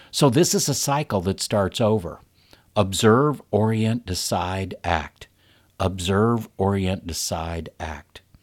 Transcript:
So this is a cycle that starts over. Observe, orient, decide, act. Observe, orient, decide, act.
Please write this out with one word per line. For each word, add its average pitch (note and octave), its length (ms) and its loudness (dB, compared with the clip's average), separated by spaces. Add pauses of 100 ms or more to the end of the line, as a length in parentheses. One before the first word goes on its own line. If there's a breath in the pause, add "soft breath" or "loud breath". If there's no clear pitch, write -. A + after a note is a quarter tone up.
(100 loud breath)
So - 200 4
this D3+ 240 4
is F#3 140 0
a C#3 60 0
cycle C#3 480 -2
that F#2 180 -2
starts G2+ 400 0
over. G#2 400 0 (560 soft breath)
Observe, A2 640 4 (100)
orient, A2 560 0
decide, F#2 760 -4
act. D#2+ 460 -4 (520 soft breath)
Observe, G2 760 0
orient, F#2+ 500 0
decide, E2 640 -6 (120)
act. D#2 400 -12 (220 loud breath)